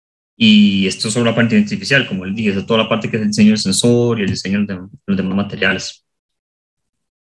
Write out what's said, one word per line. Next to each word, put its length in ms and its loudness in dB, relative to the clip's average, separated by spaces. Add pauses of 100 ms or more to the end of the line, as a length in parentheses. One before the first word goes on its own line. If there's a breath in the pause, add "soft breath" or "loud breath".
(360)
y 520 4
esto 200 -6
es 60 -4
solo 120 0
la 100 0
parte 220 2
artificial, 500 0
como 180 -6
les 100 -6
dije, 140 -2
es 160 -4
toda 180 0
la 60 -4
parte 200 -2
que 80 -4
es 40 -2
el 80 0
diseño 200 4
del 100 2
sensor 600 2
y 40 -2
el 60 0
diseño 360 -2
de 140 -8 (260)
los 120 0
demás 180 -2
materiales. 720 -4 (1300)